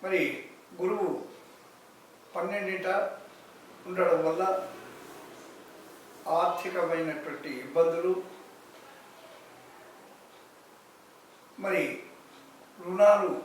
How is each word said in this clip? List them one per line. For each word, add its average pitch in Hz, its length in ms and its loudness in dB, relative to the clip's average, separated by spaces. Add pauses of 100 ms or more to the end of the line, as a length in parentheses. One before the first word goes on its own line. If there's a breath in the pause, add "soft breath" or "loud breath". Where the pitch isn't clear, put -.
మరి 190 160 2 (600)
గురువు 190 280 0 (1300)
పన్నెండింట 190 540 -4 (1000)
ఉండడం 175 380 4
వల్ల 160 180 2 (1900)
ఆర్థికమైనటువంటి 165 1120 -2 (140)
ఇబ్బందులు, 165 480 4 (3500)
మరి 95 200 2 (1000)
రుణాలు 196 460 8 (140)